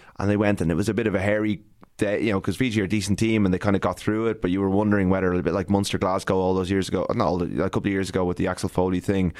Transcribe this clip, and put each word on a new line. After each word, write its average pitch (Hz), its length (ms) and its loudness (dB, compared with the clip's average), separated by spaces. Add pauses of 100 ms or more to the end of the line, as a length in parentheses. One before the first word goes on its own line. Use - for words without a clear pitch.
(180)
and 101 100 -2
they 104 80 2
went, 104 240 2
and 85 120 0
it - 20 2
was 98 140 0
a 107 60 -2
bit 110 120 0
of 95 80 0
a 95 60 0
hairy 104 420 -2 (360)
day, 104 240 0
you 110 100 0
know, 98 80 0
'cause 92 160 -4
Fiji 110 240 0
are 98 40 0
a 90 40 -4
decent 98 300 -2
team 110 260 2
and 92 80 2
they 92 60 0
kinda 98 200 0
got 90 200 -2
through 110 300 -2
it, 110 120 -4
but 90 100 0
you 92 80 0
were 98 120 2
wondering 101 400 2
whether, 95 240 2
a 90 80 0
bit 80 100 0
like 92 160 -2
Munster 98 300 0
Glasgow 95 400 0
all 92 160 2
those 92 160 0
years 95 180 0
ago, 92 260 -2
not 110 120 0
all 85 100 0
the, 80 260 -2
a 95 60 2
couple 104 200 -2
of 98 40 0
years 95 160 0
ago 95 160 0
with 87 140 -2
the 92 80 0
Axel 90 240 -4
Foley 92 300 0
thing, 95 400 0